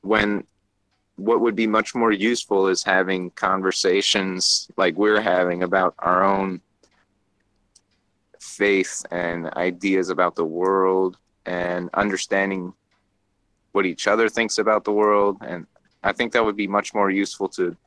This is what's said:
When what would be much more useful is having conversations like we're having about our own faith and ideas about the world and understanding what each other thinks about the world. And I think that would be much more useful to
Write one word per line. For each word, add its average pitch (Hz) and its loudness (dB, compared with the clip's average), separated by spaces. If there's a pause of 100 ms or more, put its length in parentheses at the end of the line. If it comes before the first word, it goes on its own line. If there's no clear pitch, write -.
When 104 0 (720)
what 110 2
would 113 2
be 113 0
much 107 0
more 113 2
useful 101 0
is 92 0
having 92 0
conversations 95 0
like 87 0
we're 107 2
having 90 0
about 92 0
our 90 2
own 95 0 (1800)
faith - 0
and 85 -4
ideas 92 0
about 90 0
the 85 -2
world 92 0 (260)
and 90 -4
understanding 98 -2 (1000)
what 98 2
each 87 -4
other 110 4
thinks 113 -2
about 107 2
the 107 -2
world. 104 2
And 87 -12 (360)
I 101 0
think 117 -4
that 117 2
would 101 -2
be 101 -4
much 101 -4
more 101 2
useful 98 -2
to 87 -4 (100)